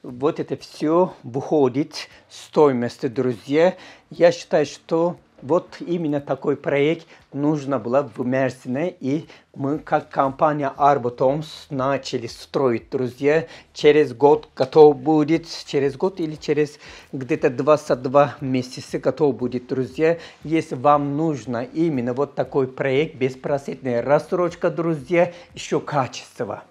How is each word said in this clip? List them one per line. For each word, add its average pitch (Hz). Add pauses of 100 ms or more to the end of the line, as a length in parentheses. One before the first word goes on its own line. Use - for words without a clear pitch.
Вот 139
это 143
всё 170 (100)
выходит 135 (220)
стоимость, 127
друзья. 131 (340)
Я 175
считаю, 165
что 170 (240)
вот 165
именно 151
такой 143
проект 147 (280)
нужно 139
было 120
в 131
Мерсине, 131
и 139 (280)
мы, 139
как 151
компания 147
Arbotoms, 143 (220)
начали 131
строить, -
друзья. 139 (260)
Через 147
год 143
готов 147
будет, 156 (200)
через 135
год 185
или 156
через 147 (320)
где-то 147
двадцать 131
два 135
месяца 131
готов 131
будет, 123
друзья. 147 (260)
Если 156
вам 143
нужно 131
именно 135
вот 139
такой 135
проект, 139
беспроцентная 131
рассрочка, 165
друзья, 165 (200)
ещё -
качество. 123